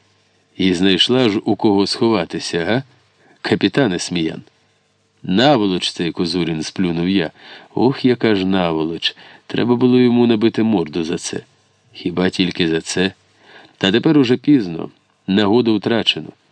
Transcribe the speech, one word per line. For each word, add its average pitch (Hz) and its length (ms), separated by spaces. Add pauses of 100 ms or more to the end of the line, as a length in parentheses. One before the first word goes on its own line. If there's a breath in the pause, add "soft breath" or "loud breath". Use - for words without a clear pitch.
(580)
І 92 160
знайшла 98 560
ж, 101 160
у 107 100
кого 101 320
сховатися, 87 800
га? 113 180 (580 soft breath)
Капітане 101 580
Сміян. 85 420 (840)
«Наволоч 104 680
цей 87 200
Козурін», — 82 520
сплюнув 87 460
я. 90 220 (440 loud breath)
Ох, 131 300
яка 120 300
ж 92 100
наволоч. 82 720 (320 loud breath)
Треба 120 280
було 127 240
йому 120 280
набити 113 360
морду 85 400
за 85 140
це. - 220 (540)
Хіба 90 360
тільки 90 380
за 82 140
це? 95 300 (680 soft breath)
Та 196 140
тепер 160 260
уже 123 200
пізно. 95 520 (380)
Нагоду 107 500
втрачено. 104 520 (220 soft breath)